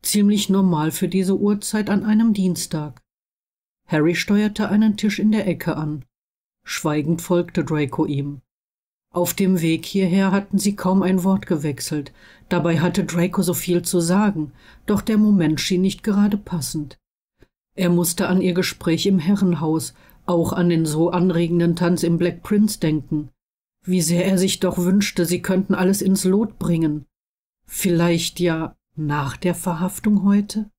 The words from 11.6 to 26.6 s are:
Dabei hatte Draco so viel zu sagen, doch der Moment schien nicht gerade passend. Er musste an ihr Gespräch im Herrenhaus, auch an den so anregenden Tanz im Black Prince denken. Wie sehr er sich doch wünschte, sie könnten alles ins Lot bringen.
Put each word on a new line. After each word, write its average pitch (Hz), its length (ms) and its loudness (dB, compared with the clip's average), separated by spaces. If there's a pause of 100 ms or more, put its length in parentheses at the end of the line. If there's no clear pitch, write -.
Dabei 165 300 0
hatte 175 260 0
Draco 175 380 -2
so 170 120 0
viel 175 280 -2
zu 175 160 -2
sagen, 175 540 0 (320)
doch 202 160 0
der 214 180 0
Moment 180 420 4
schien 185 220 0
nicht 190 220 -2
gerade 208 320 2
passend. 160 640 -8 (720)
Er 180 160 0
musste 175 380 0
an 185 120 2
ihr 175 140 2
Gespräch 175 520 -2
im 196 120 4
Herrenhaus, 165 760 0 (300)
auch 170 280 0
an 175 160 2
den 165 180 2
so 156 240 0
anregenden 170 640 2
Tanz 175 280 0
im 170 160 2
Black 170 240 -2
Prince 208 360 0
denken. 151 520 -2 (540)
Wie 185 180 2
sehr 175 220 0
er 190 140 2
sich 185 220 0
doch 180 180 0
wünschte, 185 460 2
sie 175 180 -2
könnten 190 320 0
alles 190 260 0
ins 190 240 0
Lot 202 340 0
bringen. 160 480 -2 (600)